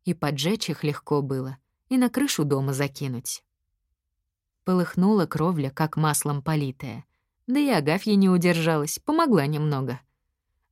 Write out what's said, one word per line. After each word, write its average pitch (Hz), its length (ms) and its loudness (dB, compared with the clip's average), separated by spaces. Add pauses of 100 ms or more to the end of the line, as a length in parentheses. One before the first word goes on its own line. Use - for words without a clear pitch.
и 180 100 0
поджечь 156 560 -2
их 151 140 -6
легко 147 380 -2
было, 131 360 -6 (300)
и 262 80 0
на 247 140 4
крышу 269 340 0
дома 139 280 0
закинуть. 139 720 -6 (1200)
Полыхнула 185 600 2
кровля, 156 440 -2
как 156 260 -2
маслом 147 460 0
политая. 139 640 -4 (400)
Да 262 140 0
и 285 80 2
Агафья 196 480 2
не 196 120 6
удержалась, 165 680 2
помогла 294 480 2
немного. 143 540 -2 (720)